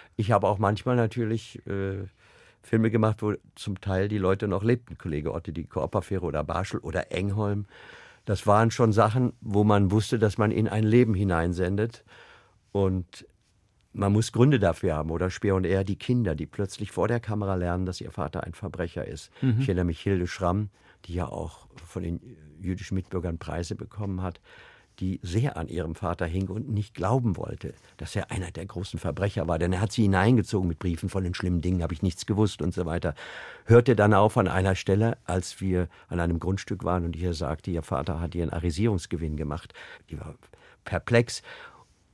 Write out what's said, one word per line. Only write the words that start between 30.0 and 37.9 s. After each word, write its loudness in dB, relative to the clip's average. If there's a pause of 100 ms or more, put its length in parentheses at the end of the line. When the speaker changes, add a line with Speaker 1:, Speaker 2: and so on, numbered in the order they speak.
Speaker 1:
hineingezogen 4
mit -4
Briefen: -2
„Von -2
den -2
schlimmen -2
Dingen 0
habe -2
ich -6
nichts -2
gewusst“ 0
und -2
so -2
weiter. -2 (500)
Hörte 8
dann 6
auf 6
an 4
einer 2
Stelle, 2
als -4
wir 0 (200)
an -4
einem 0
Grundstück -2
waren 0
und -4
ihr -2
sagte, -4
ihr -2
Vater -4